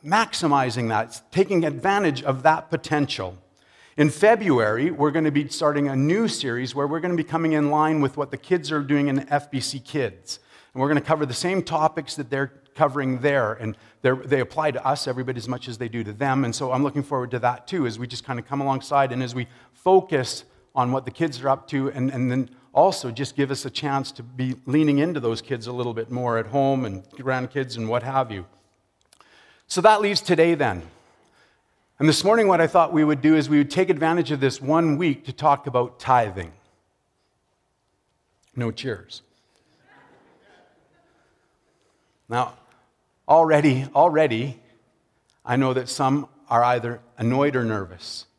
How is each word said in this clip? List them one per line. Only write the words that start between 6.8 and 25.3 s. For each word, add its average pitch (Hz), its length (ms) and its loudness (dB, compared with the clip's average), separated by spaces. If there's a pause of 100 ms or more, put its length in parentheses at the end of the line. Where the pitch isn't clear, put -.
we're 156 140 -4
gonna 175 160 -2
be 160 80 -2
coming 160 280 -2
in 147 180 2
line 156 300 2
with 135 160 0
what 143 140 -4
the - 80 -10
kids 156 340 -2
are 151 80 0
doing 143 280 0
in 135 200 -2
F 143 220 -2
B 131 100 -4
C 139 180 -8
Kids. 113 600 -8 (340)
And 127 80 -8
we're 139 80 2
gonna 147 140 2
cover 151 240 0
the 123 80 -8
same 180 280 -2
topics 156 540 -2
that 127 140 -10
they're 139 220 -4 (220)
covering 135 440 0
there. 127 360 2
And 110 220 -8 (240)
they're, 131 140 2
they 131 260 0
apply 151 300 -2
to 127 160 -6
us 139 200 -2
every 131 160 -6
bit 127 140 -6
as 113 120 -10
much 127 200 -8
as 120 80 -12
they 117 120 -8
do 113 160 -6
to 104 100 -10
them. 135 320 0
And 113 80 -4
so 131 180 -4
I'm 131 100 0
looking 143 200 -2
forward 127 300 -4
to 123 80 -4
that 120 260 -2
too, 165 200 -2
as 110 120 -6
we 123 80 -8
just 120 180 -14
kinda 120 160 -6
come 139 220 -6
alongside 135 500 0
and 127 100 -4
as 120 120 -6
we 123 140 -6 (260)
focus 185 680 0 (300)
on 127 180 0
what 131 120 -2
the 120 60 -8
kids 135 320 -4
are 139 80 0
up 135 180 -2
to, 135 220 -2
and, 127 200 -2
and 127 200 -2
then 127 180 -2 (240)
also 147 380 2
just 120 260 -6
give 139 140 0
us 135 160 -6
a 127 40 -8
chance 139 420 -4
to 120 100 -18
be 127 320 -6 (100)
leaning 143 340 2
into 156 220 0
those 113 220 -2